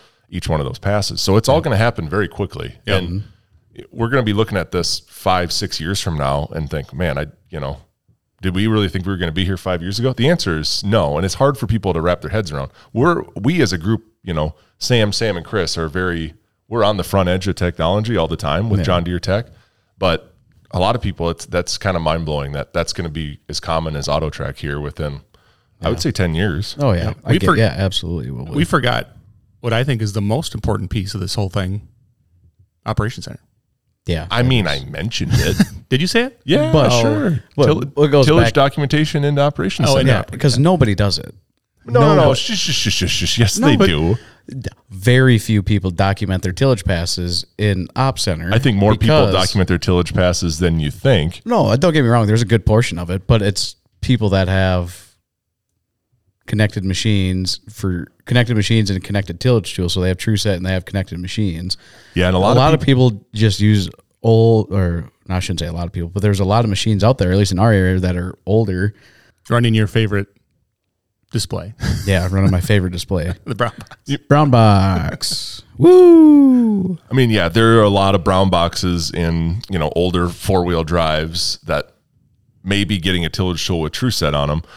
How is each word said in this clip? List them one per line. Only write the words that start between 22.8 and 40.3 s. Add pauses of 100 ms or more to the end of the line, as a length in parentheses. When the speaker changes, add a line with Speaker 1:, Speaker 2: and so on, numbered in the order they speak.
Speaker 1:
gonna
be
as
common
as
AutoTrac
here
within, (640)
I
would
Speaker 2:
Yeah.
Speaker 1:
say,
ten
years.
Speaker 2:
Oh,
yeah.
Speaker 3:
Yeah. (100)
Speaker 2:
I
Speaker 3:
We
Speaker 2:
get,
Speaker 3:
for-,
Speaker 2:
yeah,
absolutely.
Will
Speaker 3:
we
forgot (440)
what
I
think
is
the
most
important
piece
of
this
whole
thing, (1000)
Operations
Center. (640)
Speaker 2:
Yeah.
Speaker 1:
I
mean,
I
mentioned
it.
Speaker 2:
<laughs> (240)
Speaker 3:
Did
you
say
it?
Speaker 1:
Yeah,
Speaker 2:
But
Speaker 1:
sure. (140)
Speaker 2:
what,
Speaker 1:
Till-,
Speaker 2:
what
goes
Speaker 1:
tillage
Speaker 2:
back
Speaker 1:
documentation
and
operations
Speaker 3:
Oh,
Speaker 1:
center.
Speaker 2:
Yeah,
'cause